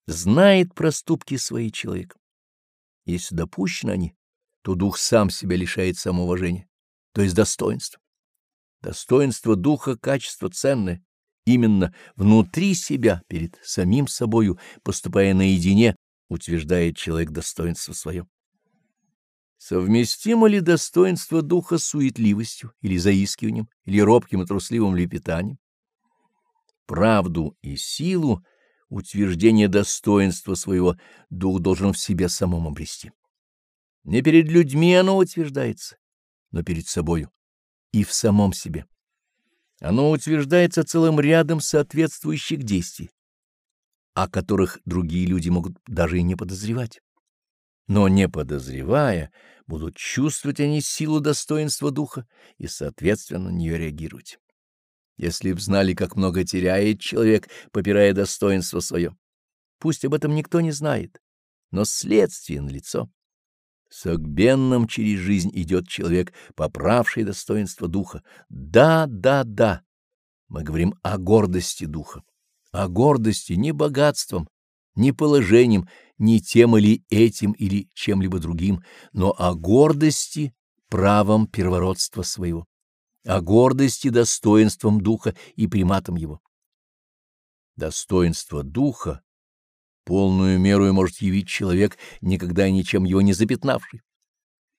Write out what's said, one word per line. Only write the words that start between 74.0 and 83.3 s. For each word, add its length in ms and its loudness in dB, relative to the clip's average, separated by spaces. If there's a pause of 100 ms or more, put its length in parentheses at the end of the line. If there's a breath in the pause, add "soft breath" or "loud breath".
не 160 4
положением, 760 4 (300 soft breath)
не 240 4
тем 360 6
или 320 4
этим 440 2
или 400 -4
чем-либо 460 -2
другим, 440 -2 (300 loud breath)
но 220 0
о 200 -2
гордости 1000 2 (360)
правом 580 2
первородства 720 -2
своего, 440 -6 (600)
о 160 0